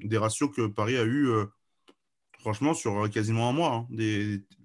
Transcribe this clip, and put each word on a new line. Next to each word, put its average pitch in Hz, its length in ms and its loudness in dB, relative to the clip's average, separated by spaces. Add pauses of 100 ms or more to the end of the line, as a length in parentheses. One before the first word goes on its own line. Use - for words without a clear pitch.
des 107 160 -2
ratios 110 360 0
que 117 140 0
Paris 110 300 -2
a 117 80 2
eu, 131 240 2
euh, 110 160 2 (920)
franchement, 123 340 0
sur, 104 300 -2
euh, 107 60 0
quasiment 113 400 0
un - 20 2
mois, 151 220 2
hein. 117 160 -4
Des... 107 520 -2 (240)